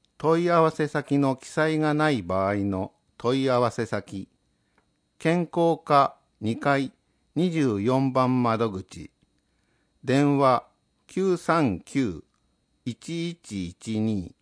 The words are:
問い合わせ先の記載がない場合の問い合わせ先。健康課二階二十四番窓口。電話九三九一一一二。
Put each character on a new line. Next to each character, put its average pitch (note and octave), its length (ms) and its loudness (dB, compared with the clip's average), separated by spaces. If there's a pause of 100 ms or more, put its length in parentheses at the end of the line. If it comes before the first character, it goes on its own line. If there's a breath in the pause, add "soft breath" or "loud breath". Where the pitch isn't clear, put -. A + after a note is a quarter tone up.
(180)
問 E3 260 2
い F3 60 0
合 E3 140 4
わ D#3+ 80 4
せ D#3 160 -2
先 C#3+ 320 -2
の C3+ 160 2
記 - 120 -14
載 D#3 300 0
が D3+ 160 0
な D3+ 160 2
い A#2 140 0
場 F#2+ 260 0
合 G#2 60 0
の G2 380 -2 (260)
問 C3+ 240 0
い C3+ 40 0
合 B2 120 2
わ A#2+ 100 2
せ A2+ 160 -4
先。 G2 420 -8 (920)
健 E3+ 220 2
康 E3+ 360 0
課 C#3 400 2 (240)
二 A2 180 -4
階 C#3 320 0 (440)
二 F3 160 0
十 C3 280 0
四 C3 320 0
番 B2+ 300 2
窓 A2+ 300 0
口。 F2 400 -12 (920)
電 C#3 360 2
話 B2+ 260 4 (400)
九 F#3 320 -2
三 D3 440 0
九 G#2 420 -4 (640)
一 E3 440 -8
一 G2+ 380 -10
一 A2 320 -8
二。 G#2+ 420 -4